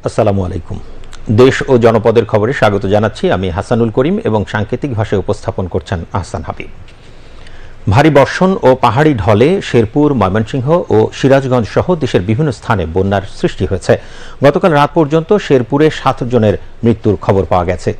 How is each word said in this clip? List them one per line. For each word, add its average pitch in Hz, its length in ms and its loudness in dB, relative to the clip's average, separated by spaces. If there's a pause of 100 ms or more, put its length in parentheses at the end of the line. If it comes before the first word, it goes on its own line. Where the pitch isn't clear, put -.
(140)
আসসালামু 98 320 0
আলাইকুম। 90 340 -8 (520)
দেশ 123 360 4
ও 123 100 4
জনপদের 113 480 4
খবরে 107 280 0
স্বাগত 104 320 0
জানাচ্ছি 107 460 0
আমি 95 180 -2
হাসানুল 113 400 -2
করিম 143 340 0
এবং 107 220 0
সাংকেতিক 120 480 -4
ভাষায় 107 260 -2
উপস্থাপন - 480 -4
করছেন 87 460 -6
আহসান 90 300 -6
হাবিব। - 240 -10 (1200)
ভারী 143 200 4
বর্ষণ 147 540 2
ও 127 120 6
পাহাড়ি 123 380 2
ঢলে 117 480 2
শেরপুর, 143 520 0
ময়মনসিংহ 117 760 0
ও 107 240 4
সিরাজগঞ্জ 127 540 2
সহ 175 280 0
দেশের 131 260 -2
বিভিন্ন 113 300 -2
স্থানে 98 340 -2
বন্যার 95 360 0 (200)
সৃষ্টি - 240 -2
হয়েছে। 98 320 0 (460)
গতকাল 156 280 4
রাত 143 220 2
পর্যন্ত 160 440 2
শেরপুরে 143 520 2
সাত - 340 -2
জনের 107 340 2 (260)
মৃত্যুর 110 320 2
খবর 95 300 0
পাওয়া 90 200 0
গেছে। 90 340 -4